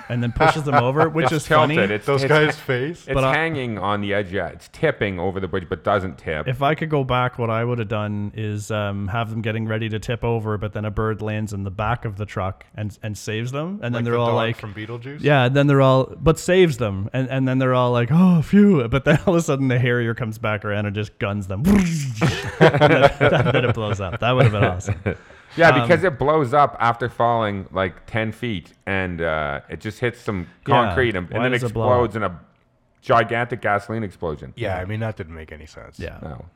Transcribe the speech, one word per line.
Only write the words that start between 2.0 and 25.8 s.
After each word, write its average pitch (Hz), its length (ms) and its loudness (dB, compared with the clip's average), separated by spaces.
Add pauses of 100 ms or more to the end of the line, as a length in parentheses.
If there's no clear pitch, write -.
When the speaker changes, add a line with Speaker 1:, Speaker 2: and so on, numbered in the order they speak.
Speaker 3:
Those 139 160 2
Speaker 2:
it's, 135 80 2
Speaker 3:
guys' 151 260 4
face. 139 500 -4
Speaker 2:
it's 139 60 -6
Speaker 1:
But 135 120 2
I 131 100 2
Speaker 2:
hanging 143 420 -2
on 101 240 -2
the 101 140 -2
edge. 98 180 -2
Yeah, 95 160 -2
it's - 240 -18
tipping 104 480 -2
over 90 180 -4
the 92 100 -4
bridge, 90 200 -4
but 87 160 -6
doesn't 95 320 0
tip. 78 320 -6
Speaker 1:
If 131 140 -4
I 143 120 2
could 156 140 -4
go 147 160 0
back, 123 340 -2
what 113 120 -2
I 113 120 -2
would 120 160 -4
have 107 100 -6
done 104 460 -4
is, 107 360 -6
um, 101 380 -4
have 117 200 -4
them 110 140 -6
getting 110 260 -4
ready 110 220 -4
to 107 80 -4
tip 117 260 -6
over, 110 320 -2
but 104 160 -6
then 107 140 -6
a 107 40 -4
bird 110 300 -2
lands 107 320 -4
in 98 120 -6
the 98 60 -6
back 107 360 -4
of 104 100 -8
the 104 80 -8
truck 95 400 -6 (100)
and, 107 280 -8
and 104 160 -8
saves 113 340 -6
them, 165 300 -6
and 120 120 -4
then 120 60 -2
Speaker 3:
Like 117 40 -2
Speaker 1:
they're 120 100 0
Speaker 3:
the 120 60 2
Speaker 1:
all 117 80 0
Speaker 3:
dog 117 80 2
Speaker 1:
like, 113 200 0
Speaker 3:
from 107 160 -12
Beetlejuice? 117 500 -12
Speaker 1:
Yeah, 135 280 4
then 139 160 4
they're 139 160 6
all, 131 220 6 (140)
but 156 200 2
saves 180 400 4
them, 101 340 -2
and, 131 160 -2
and 131 180 0
then 127 120 0
they're 131 160 2
all 123 180 2
like, 120 180 2
"Oh, 175 300 6
phew!" 190 480 6
But 127 160 0
then 147 180 6
<laughs> - 40 -16
all 185 80 4
of 170 60 4
a - 20 2
sudden 135 260 0
the 123 100 2
Harrier 120 360 0
comes 110 240 -6
back 107 260 -4
around 104 220 -2
and 101 80 -4
just 104 240 -6
guns 101 300 -4
them, 98 160 -6
<laughs> - 20 0
and 202 140 6
then, 147 1300 2 (100)
and 147 320 2
then 127 120 0
it 117 100 0
blows 104 260 -4
up. 95 200 -6
That 117 120 0
would 127 120 4
have 110 160 4
but 98 100 2
awesome. 92 240 -4 (100)
Speaker 2:
<laughs> 90 120 -2 (400)
Yeah, 160 140 8
Speaker 1:
Um, 127 120 4